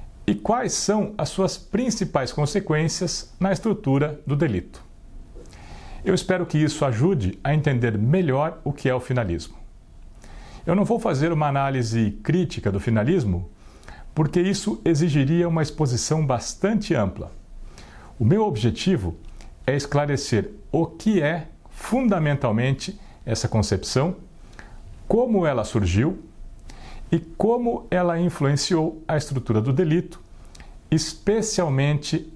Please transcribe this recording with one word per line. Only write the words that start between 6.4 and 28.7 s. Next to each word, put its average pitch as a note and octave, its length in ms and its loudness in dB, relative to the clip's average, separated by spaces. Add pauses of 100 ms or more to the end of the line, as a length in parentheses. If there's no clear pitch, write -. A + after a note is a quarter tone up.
que D3+ 140 0
isso D3+ 260 2
ajude B2 580 2
a C#3 120 2
entender B2 420 2
melhor D3 680 2
o C#3 120 -4
que - 160 0
é B2+ 40 2
o B2 60 0
finalismo. G2+ 560 -2 (1080)
Eu E3+ 80 2
não G3+ 100 4
vou A#3 160 0
fazer E3 320 2
uma D3+ 160 2
análise B2+ 600 2 (120)
crítica E3 480 0
do F#2+ 80 0
finalismo, A2 720 2 (640)
porque D#3 240 2
isso G3 460 0
exigiria D#3+ 640 4
uma D#3+ 140 0
exposição D3+ 640 0
bastante F#3+ 680 0
ampla. - 440 -2 (800)
O A2+ 60 2
meu F#3 180 6
objetivo A#2+ 720 0 (480)
é C#3 120 2
esclarecer C#3+ 720 0 (220)
o E3 140 2
que G3+ 360 2
é, D#3 240 0 (240)
fundamentalmente, D3 1300 0 (240)
essa A2+ 220 -2
concepção, A#2 720 2 (920)
como A3 400 4
ela B2+ 160 2
surgiu G#2+ 560 2 (920)
e E3 80 4
como A#3 720 0
ela F3 260 2
influenciou D#3 880 0